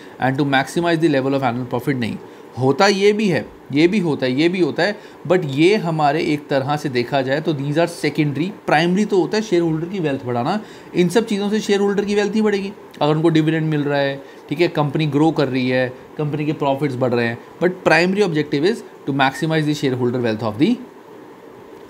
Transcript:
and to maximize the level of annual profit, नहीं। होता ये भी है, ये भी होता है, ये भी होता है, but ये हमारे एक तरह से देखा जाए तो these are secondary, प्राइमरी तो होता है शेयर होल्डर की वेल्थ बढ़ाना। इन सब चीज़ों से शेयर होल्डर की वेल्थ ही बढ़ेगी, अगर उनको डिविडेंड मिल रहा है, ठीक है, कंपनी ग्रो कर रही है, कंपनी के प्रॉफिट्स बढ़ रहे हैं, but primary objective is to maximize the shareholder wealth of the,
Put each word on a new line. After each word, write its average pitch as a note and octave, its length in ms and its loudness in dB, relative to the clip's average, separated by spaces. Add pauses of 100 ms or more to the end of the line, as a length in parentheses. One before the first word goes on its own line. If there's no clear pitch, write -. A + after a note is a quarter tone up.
(220)
and C3+ 160 0
to D3+ 60 0
maximize D#3+ 580 0
the E3 60 4
level C3+ 260 0
of C3+ 80 -2
annual B2 280 -2
profit, C3+ 240 -2
नहीं। G#2+ 220 -4 (440)
होता C#3 260 4
ये G3+ 260 4
भी G#3 160 0
है, C3 200 -2 (240)
ये D#3 160 4
भी G#3 100 0
होता D3 280 0
है, B2+ 60 0
ये D3+ 160 2
भी F#3 120 -2
होता D#3 220 0
है, G3+ 160 -2 (300)
but F3+ 160 2
ये D#3 320 2
हमारे D#3 460 0
एक D3 260 -2
तरह C#3 280 0
से D3+ 120 -6
देखा B2 340 -2
जाए C3+ 180 -2
तो D#3 140 -2
these C#3+ 200 -4
are E3+ 140 2 (160)
secondary, D3 440 -2 (180)
प्राइमरी F3 380 2
तो F#3+ 160 2
होता D#3+ 160 0
है A3 60 0
शेयर F3 200 0
होल्डर D#3+ 260 -2
की G3+ 100 -6
वेल्थ C#3 260 -2
बढ़ाना। B2 360 -2 (340)
इन F3 140 4
सब A3 180 2
चीज़ों G3+ 240 -2
से G#3+ 100 0
शेयर G3+ 200 2
होल्डर G3+ 240 0
की G3+ 100 -2
वेल्थ G#3 200 0
ही A3 80 2
बढ़ेगी, G3 300 0 (300)
अगर D3+ 120 4
उनको D#3+ 140 2
डिविडेंड D#3 420 2
मिल D3 140 0
रहा C#3+ 140 0
है, C#3 240 -2 (260)
ठीक D3 120 -2
है, E3+ 80 4
कंपनी D#3 380 0
ग्रो D3 240 2
कर D3 180 2
रही B2+ 200 -2
है, B2+ 240 0 (260)
कंपनी D3+ 280 -4
के D#3 60 0
प्रॉफिट्स C#3 420 -2
बढ़ B2 200 0
रहे A#2 120 2
हैं, A#2 120 -4 (240)
but F3+ 80 4 (180)
primary F3+ 400 4
objective D3+ 360 -2
is A3 120 0
to - 340 -12
maximize D3 580 0
the D3+ 160 -2
shareholder B2 400 0
wealth A2 280 -2
of G#2 60 -8
the, G#3+ 180 2 (1120)